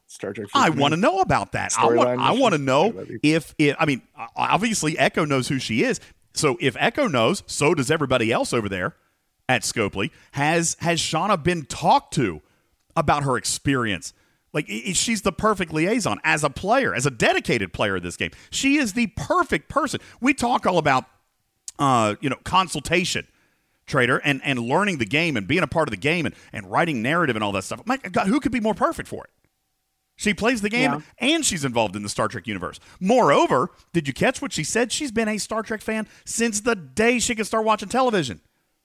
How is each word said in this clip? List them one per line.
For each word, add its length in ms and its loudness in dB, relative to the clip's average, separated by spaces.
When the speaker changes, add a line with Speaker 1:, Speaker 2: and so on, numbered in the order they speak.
Speaker 1:
Star 260 -10
Trek 160 -10
Fleet 120 2
Speaker 2:
I 60 6
Speaker 1:
Command? 140 2
Speaker 2:
wanna 160 2
know 220 2
about 340 2
that. 240 -4
I 100 4
want, 240 4
Speaker 1:
Storyline 100 -2
Speaker 2:
I 100 2
wanna 280 4
Speaker 1:
missions? 80 -2
Speaker 2:
know 180 4
Speaker 1:
Yeah, 80 0
that'd 300 -12
be 100 6
Speaker 2:
if, 260 -2
if, 220 4
I 60 2
mean, 160 0
o-, 100 -14
obviously 600 0
Echo 280 2
knows 240 0
who 100 -2
she 240 0
is. 160 0
So 260 2
if 180 0
Echo 300 2
knows, 380 2
so 280 2
does 160 0
everybody 400 2
else 220 0
over 160 0
there 260 -4
at 140 2
Scopely. 480 -2
Has, 480 0
has 200 0
Shauna 420 -2
been 220 -2
talked 500 0
to 280 0
about 280 0
her 120 0
experience? 760 -2
Like, 180 -4
i-, 160 -6
i-, 60 -4
she's 300 0
the 100 0
perfect 400 -2
liaison 500 0
as 220 0
a 60 2
player, 440 0
as 120 0
a 40 0
dedicated 640 0
player 240 -2
of 80 -6
this 120 -8
game. 140 -4
She 260 2
is 160 0
the 240 0
perfect 520 -2
person. 300 -2
We 120 2
talk 320 0
all 140 2
about, 280 2
uh, 400 4
you 100 -2
know, 140 -6
consultation, 800 0
Trader, 320 2
and, 260 -2
and 160 -2
learning 380 0
the 60 0
game 320 0
and 100 -4
being 160 0
a 40 0
part 220 0
of 20 -6
the 80 -6
game 260 0
and, 100 -4
and 180 -12
writing 320 0
narrative 340 0
and 80 -2
all 80 -2
that 120 -2
stuff. 200 -10
My 140 -4
God, 300 -4
who 120 2
could 120 -4
be 80 -2
more 140 -2
perfect 340 -4
for 160 -12
it? 60 -20
She 160 0
plays 300 0
the 80 0
game 220 0
Speaker 3:
Yeah. 80 -4
Speaker 2:
and 260 0
she's 200 -2
involved 320 0
in 60 -6
the 60 -6
Star 200 -2
Trek 180 -10
universe. 340 -8
Moreover, 680 4
did 140 0
you 80 -4
catch 260 0
what 120 -6
she 120 -4
said? 280 0
She's 180 -4
been 180 0
a 80 -2
Star 260 -4
Trek 200 -8
fan 240 -4
since 360 -2
the 160 0
day 420 0
she 160 -2
could 120 -4
start 180 -2
watching 240 0
television. 520 0